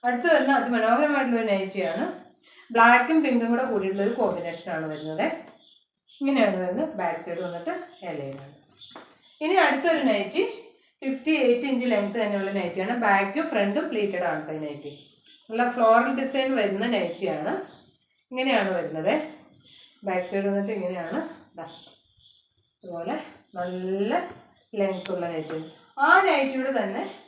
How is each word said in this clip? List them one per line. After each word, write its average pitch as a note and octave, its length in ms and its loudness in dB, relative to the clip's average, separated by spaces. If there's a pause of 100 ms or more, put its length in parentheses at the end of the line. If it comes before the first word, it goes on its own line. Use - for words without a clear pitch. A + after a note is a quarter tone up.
അടുത്ത് A#3+ 240 0
വരുന്ന C#4 260 6
അതിമനോഹരമായിട്ടുള്ള A#3+ 840 2
ഒരു G#3+ 100 -2
നൈറ്റിയാണ്. F#3+ 540 -2 (680)
ബ്ലാക്കും A#3+ 500 6
പിങ്കും A#3+ 280 2
കൂടെ A#3+ 160 2
കൂടിയിട്ടുള്ള G3 400 0
ഒരു A#3 80 0
കോമ്പിനേഷൻ F3+ 580 -2
ആണ് D#3+ 160 -4
വരുന്നത്. D#3 380 -4 (960)
ഇങ്ങനെയാണ് A#3+ 360 2
വരുന്നത്. F#3 400 -2
ബാക്ക് E3 260 -4
സൈഡ് F3 180 -8
വന്നിട്ട് F3 320 -6 (300)
എലൈനാണ്. C#3+ 500 -10 (880)
ഇനി E4 160 0
അടുത്തൊരു D4+ 460 4
നൈറ്റി G#3+ 400 2 (580)
ഫിഫ്റ്റി C4+ 400 -2
എയ്റ്റ് A#3+ 260 4
ഇഞ്ച് B3+ 180 0
ലെങ്ത് G#3 340 0
തന്നെയുള്ള G3+ 320 -2
നൈറ്റിയാണ്. F#3+ 500 -2
ബാക്കും G3+ 480 2
ഫ്രണ്ടും G#3+ 400 0
പ്ലീറ്റഡ് G3 400 -2
ആണ് D#3 260 -6
ഈ D#3 40 -6
നൈറ്റി. D3 320 -10 (580)
നല്ല A3+ 220 0
ഫ്ലോറൽ A#3 440 6
ഡിസൈൻ C4+ 400 0
വരുന്ന G#3 320 0
നൈറ്റിയാണ്. F3 680 -2 (800)
ഇങ്ങനെയാണ് B3 460 0
വരുന്നത്. D#3+ 360 -2 (880)
ബാക്ക് F#3 260 -4
സൈഡ് G3 180 -2
വന്നിട്ട് G3 260 -2
ഇങ്ങനെയാണ്. F3+ 460 -4 (360)
ദാ E3 100 -12 (1160)
ഇതുപോലെ F3+ 320 -8 (400)
നല്ല F#3 560 -4 (600)
ലെങ്ത് G3 380 -2
ഉള്ള F3 160 -4
നൈറ്റി. D#3+ 320 -6 (380)
ആ C#4+ 120 4 (200)
നൈറ്റിയുടെ C4+ 500 0
തന്നെ G3+ 240 -4 (240)